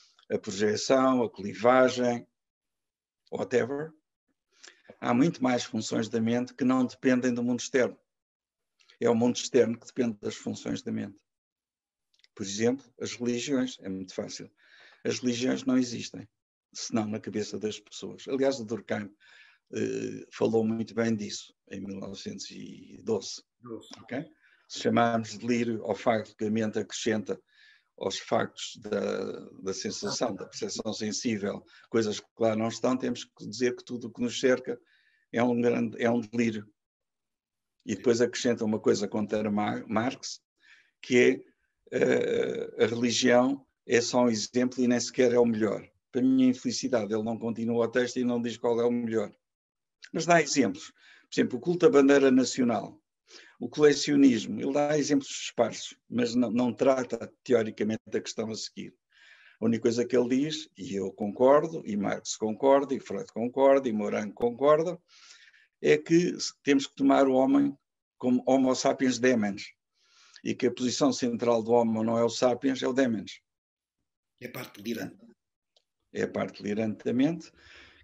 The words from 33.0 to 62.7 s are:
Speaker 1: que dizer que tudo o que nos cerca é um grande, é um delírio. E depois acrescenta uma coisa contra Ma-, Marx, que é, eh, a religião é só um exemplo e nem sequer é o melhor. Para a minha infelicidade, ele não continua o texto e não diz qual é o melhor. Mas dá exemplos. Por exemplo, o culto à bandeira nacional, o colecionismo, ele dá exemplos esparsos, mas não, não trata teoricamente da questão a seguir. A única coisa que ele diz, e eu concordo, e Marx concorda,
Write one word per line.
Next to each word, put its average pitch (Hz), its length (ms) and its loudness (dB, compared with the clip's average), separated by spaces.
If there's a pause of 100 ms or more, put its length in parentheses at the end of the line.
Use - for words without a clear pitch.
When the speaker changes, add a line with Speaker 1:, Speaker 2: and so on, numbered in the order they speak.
Speaker 1:
que - 240 -18
dizer 123 260 -2
que - 120 -16
tudo 123 220 -10
o 110 40 -12
que - 100 -8
nos 120 160 -4
cerca 127 400 0 (540)
é 113 100 0
um 120 200 2
grande, 120 420 0
é 117 80 4
um 120 80 2
delírio. 110 480 -2 (1160)
E 107 100 -4
depois 117 240 2
acrescenta 117 460 0
uma 107 160 -2
coisa 104 260 0
contra 107 420 -2
Ma-, 107 380 -2
Marx, 117 540 -4 (600)
que 127 440 4 (460)
é, 127 60 -2
eh, - 840 0
a 110 40 4
religião 123 800 2 (220)
é 120 140 4
só 123 220 2
um 123 60 4
exemplo 123 540 -2
e 120 40 2
nem 120 120 2
sequer 123 320 2
é 123 80 4
o 120 60 6
melhor. 107 420 -2 (280)
Para 123 80 0
a 131 60 4
minha 131 180 6
infelicidade, 120 640 -2
ele 110 100 -2
não 113 140 -4
continua 117 480 -2
o 113 60 -4
texto 123 240 -2
e 127 80 -2
não 120 180 0
diz 117 140 -4
qual 117 240 -2
é 120 60 2
o 120 40 4
melhor. 113 460 -2 (800)
Mas 165 120 -2
dá 170 160 6
exemplos. 127 520 0 (360)
Por - 40 -20
exemplo, 127 240 0
o 113 40 -8
culto 170 240 2
à 156 40 10
bandeira 139 420 6
nacional, 120 680 0 (600)
o 123 80 -8
colecionismo, 139 920 4
ele 139 100 -4
dá 147 260 0
exemplos 139 320 0
esparsos, - 680 -4 (120)
mas 117 240 -2
não, 120 160 2
não 120 240 0
trata 120 560 0 (140)
teoricamente 110 640 0
da 113 140 -2
questão - 280 -8
a 110 60 -8
seguir. - 400 -12 (640)
A 110 60 -2
única 113 160 0
coisa 120 240 2
que 113 100 -2
ele 120 140 2
diz, 131 480 -2
e 92 180 -8
eu 95 160 -4
concordo, 135 720 2
e 104 120 -4
Marx 104 400 -4
concorda, 135 580 2